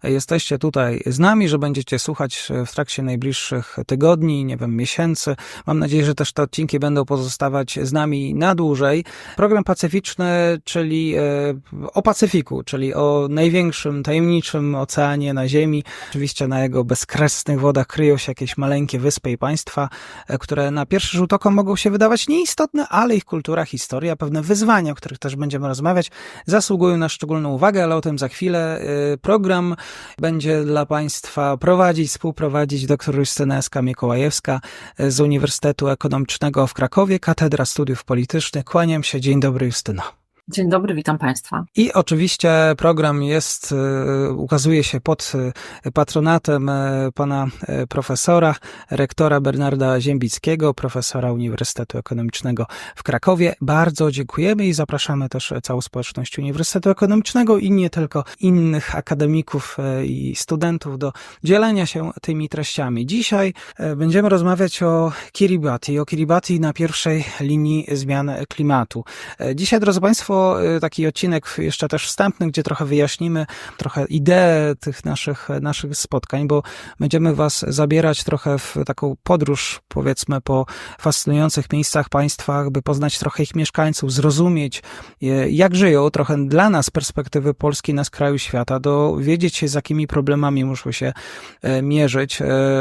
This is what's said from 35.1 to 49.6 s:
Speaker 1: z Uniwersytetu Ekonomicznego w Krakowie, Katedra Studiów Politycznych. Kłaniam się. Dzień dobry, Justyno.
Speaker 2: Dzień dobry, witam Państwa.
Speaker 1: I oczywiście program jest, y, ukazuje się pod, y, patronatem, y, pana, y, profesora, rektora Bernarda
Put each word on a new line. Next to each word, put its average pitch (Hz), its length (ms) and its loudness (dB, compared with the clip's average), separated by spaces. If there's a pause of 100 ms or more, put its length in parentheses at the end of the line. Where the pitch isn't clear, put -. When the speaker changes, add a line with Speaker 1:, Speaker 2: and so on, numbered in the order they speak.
Speaker 1:
z 131 80 -2
Uniwersytetu 143 680 2
Ekonomicznego 135 800 0
w - 60 -6
Krakowie, 190 460 2
Katedra 151 460 2
Studiów 135 380 -4
Politycznych. 139 600 -2
Kłaniam 165 380 2
się. 135 180 -4
Dzień 135 180 4
dobry, 131 260 2
Justyno. 107 380 -4 (440)
Speaker 2:
Dzień 180 220 0
dobry, 190 260 0
witam 156 220 -2
Państwa. - 480 -4 (100)
Speaker 1:
I 226 180 4
oczywiście 160 840 2
program 156 460 2
jest, - 480 -2
y, 135 640 0
ukazuje 147 500 2
się 135 180 -2
pod, - 300 -2 (540)
y, 135 60 -4
patronatem, 151 800 2
y, 135 460 0
pana, 139 320 -2 (360)
y, 123 40 -6
profesora, 151 680 2 (360)
rektora 143 500 2
Bernarda 135 600 0